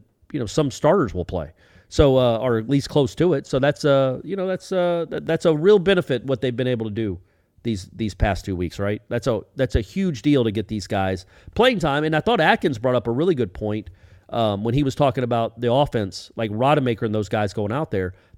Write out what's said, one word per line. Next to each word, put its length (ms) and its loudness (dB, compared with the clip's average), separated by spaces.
you 80 -4
know, 80 -4
some 240 -2
starters 420 2
will 120 -4
play. 260 -6
So, 280 4
uh, 220 2
or 180 0
at 100 -4
least 220 0
close 260 2
to 180 2
it. 120 -2
So 140 -2
that's 260 0
a, 380 2
you 120 -8
know, 120 -4
that's 240 -6
a, 400 0
that, 160 -8
that's 180 0
a 100 6
real 220 6
benefit 480 0
what 160 -2
they've 140 -2
been 100 -2
able 220 -2
to 40 -6
do 280 -4
these, 320 -4
these 220 -4
past 300 0
two 100 -4
weeks, 240 -6
right? 200 -2
That's 180 -4
a, 140 0
that's 200 -2
a 60 0
huge 420 -4
deal 200 4
to 60 0
get 180 -4
these 200 -8
guys 400 -2
playing 240 2
time. 260 0
And 120 0
I 40 2
thought 200 0
Atkins 400 2
brought 160 0
up 100 0
a 60 -2
really 240 0
good 180 -4
point, 380 -6
um, 340 0
when 100 0
he 80 2
was 140 0
talking 280 2
about 380 -2
the 100 2
offense, 640 -2
like 140 -4
Rodemaker 540 0
and 100 -2
those 160 -2
guys 240 -2
going 180 -4
out 200 -4
there. 240 -4